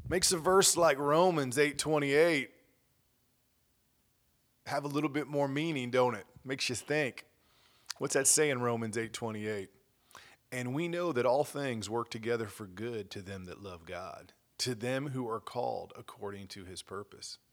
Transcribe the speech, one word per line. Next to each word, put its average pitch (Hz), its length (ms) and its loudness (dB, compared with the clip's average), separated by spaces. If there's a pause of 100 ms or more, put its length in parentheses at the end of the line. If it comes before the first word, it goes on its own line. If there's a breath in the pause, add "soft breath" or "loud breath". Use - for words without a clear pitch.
Makes 175 260 2
a 180 40 2
verse 180 400 6
like 160 220 6
Romans 147 600 4
eight 147 200 4
twenty-eight 147 720 4 (2250)
have 139 180 -2
a 147 40 -4
little 147 200 0
bit 139 180 -4
more 143 220 0
meaning, 139 420 -2
don't 127 240 4
it? 101 120 -10 (180)
Makes 131 240 -4
you 127 60 -4
think. 143 500 -2 (760 loud breath)
What's 139 160 -2
that 135 120 4
say 151 240 4
in 123 100 0
Romans 117 380 0
eight 113 160 -4
twenty-eight? 107 560 -6 (840 loud breath)
"And 127 220 -4
we 170 140 -2
know 175 240 -2
that 120 120 2
all 131 200 4
things 127 440 -4
work 117 220 -4
together 113 360 -2
for 101 200 -12
good 104 460 -8
to 101 100 -10
them 95 240 -10
that 87 160 -14
love 90 240 -14
God, 87 480 -12 (240)
to 123 160 -2
them 131 340 -4
who 131 180 -6
are 110 140 -4
called 120 560 -6
according 101 520 -12
to 98 180 -14
his 92 160 -14
purpose." - 560 -14 (140)